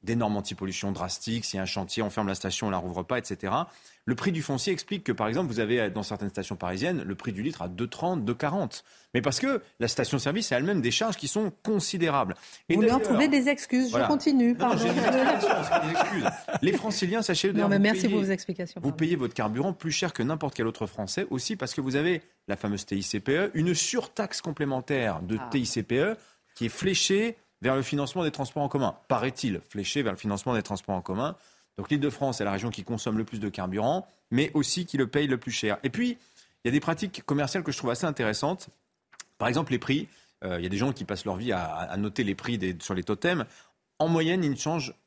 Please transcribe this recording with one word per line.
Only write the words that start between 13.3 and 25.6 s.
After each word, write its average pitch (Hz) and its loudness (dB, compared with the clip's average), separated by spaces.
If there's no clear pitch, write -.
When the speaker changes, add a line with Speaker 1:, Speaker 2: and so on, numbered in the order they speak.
Speaker 2:
excuses. 262 2
Speaker 1:
Voilà. 240 4
Speaker 2:
Je 208 4
continue, 269 4
Speaker 1:
Non, 247 2
non, 233 4
Speaker 2:
pardon. - -
Speaker 1:
j'ai - 2
une - 2
explication, 262 4
c'est - -2
pas 226 4
des 156 0
excuses. 180 2
Les 190 4
Franciliens, 214 0
sachez-le, 196 2
Speaker 2:
Non, - 4
Speaker 1:
d'ailleurs, 202 4
Speaker 2:
mais 202 6
Speaker 1:
vous 202 8
Speaker 2:
merci 208 4
Speaker 1:
payez, 202 4
Speaker 2:
pour 196 4
vos 190 0
explications, 180 -4
Speaker 1:
vous 143 0
Speaker 2:
pardon. 156 -4
Speaker 1:
payez 160 4
votre 123 0
carburant 123 0
plus 165 -4
cher 160 0
que - -2
n'importe 151 0
quel 113 0
autre 110 -4
Français, 101 -4
aussi 135 -2
parce 131 -4
que - -2
vous 131 0
avez 165 2
la 101 0
fameuse 101 -2
T - -4
I 98 0
C - -2
P 113 0
E, 190 2
une 170 2
surtaxe - -2
complémentaire 131 0
de 90 -2
Speaker 2:
Ah. 123 -8
Speaker 1:
T 143 4
I 123 2